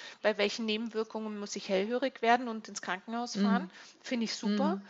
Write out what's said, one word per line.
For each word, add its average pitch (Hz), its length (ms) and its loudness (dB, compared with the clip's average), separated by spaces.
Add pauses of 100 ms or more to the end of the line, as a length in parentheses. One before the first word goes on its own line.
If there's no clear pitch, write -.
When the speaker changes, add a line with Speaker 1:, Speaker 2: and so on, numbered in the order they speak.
(240)
Speaker 1:
bei 208 140 4
welchen 208 280 2
Nebenwirkungen 220 720 -2
muss 202 160 -8
ich 202 140 -6
hellhörig 233 540 0
werden 240 240 6
und 220 200 -6
ins 202 140 -10
Krankenhaus 226 540 -4
fahren. 196 280 4
Speaker 2:
Mhm. 185 60 -10 (320)
Speaker 1:
Find 240 220 -2
ich - 120 -4
super. 208 420 0
Speaker 2:
Mhm. 202 120 -8